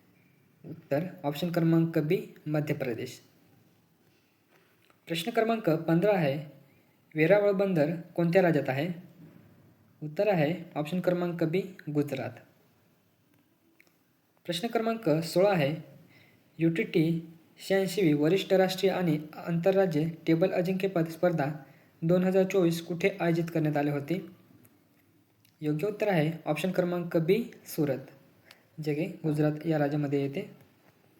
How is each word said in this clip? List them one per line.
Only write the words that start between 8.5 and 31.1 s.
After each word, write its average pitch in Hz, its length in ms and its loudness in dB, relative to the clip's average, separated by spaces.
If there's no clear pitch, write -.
आहे? 139 200 -2
उत्तर 156 260 -2
आहे 170 260 2
ऑप्शन 151 260 -4
क्रमांक 175 440 -2
बी, 165 180 0
गुजरात. 139 360 -2
प्रश्न 175 240 -4
क्रमांक 226 420 0
सोळा 190 260 2
आहे, 156 260 0
यू 165 120 2
टी 170 120 -2
टी 165 480 0
शहाऐंशीवी 190 440 2
वरिष्ठ 160 400 2
राष्ट्रीय 185 400 2
आणि 165 260 0
आंतरराज्य 170 720 0
टेबल 160 260 4
अजिंक्यपद 185 560 0
स्पर्धा 160 440 -2
दोन 180 220 2
हजार 185 200 4
चोवीस 180 380 2
कुठे 175 280 -2
आयोजित 170 240 0
करण्यात 151 220 0
आले 147 140 0
होते? 143 360 -4
योग्य 151 260 -2
उत्तर 208 220 -2
आहे 165 240 2
ऑप्शन 170 260 -2
क्रमांक 175 440 -2
बी, 185 280 2
सुरत, 139 320 -2
जे 147 100 -2
की 156 100 -2
गुजरात 151 640 -2
या 156 120 2
राज्यामध्ये 143 440 0
येते. 143 340 -6